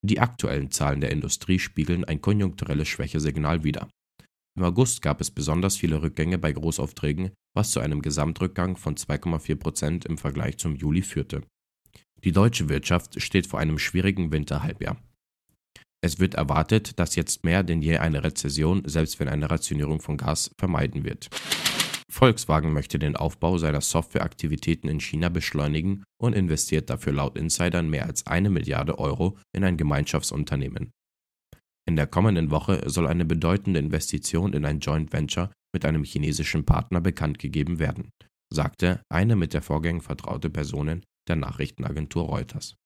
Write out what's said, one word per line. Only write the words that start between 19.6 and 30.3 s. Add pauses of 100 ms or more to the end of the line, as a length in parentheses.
von
Gas,
vermeiden
wird. (840)
Volkswagen
möchte
den
Aufbau
seiner
Softwareaktivitäten
in
China
beschleunigen (180)
und
investiert
dafür
laut
Insidern
mehr
als
eine
Milliarde
Euro (160)
in
ein
Gemeinschaftsunternehmen. (960)